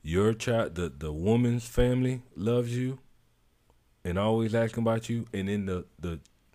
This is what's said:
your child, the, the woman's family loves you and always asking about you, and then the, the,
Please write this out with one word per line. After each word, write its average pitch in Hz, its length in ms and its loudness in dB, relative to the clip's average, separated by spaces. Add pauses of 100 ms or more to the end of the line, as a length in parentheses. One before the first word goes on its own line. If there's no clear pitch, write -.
your 98 320 2
child, 110 420 -2
the, 87 140 -2
the 73 240 -8
woman's 117 540 2
family 127 560 2 (120)
loves 120 400 0
you 131 240 -4 (1080)
and 87 140 0
always 110 340 2
asking 117 300 0
about 113 260 0
you, 117 240 -2
and 98 140 -2
then 101 180 -2
the, 90 200 -4 (120)
the, 85 220 -6 (360)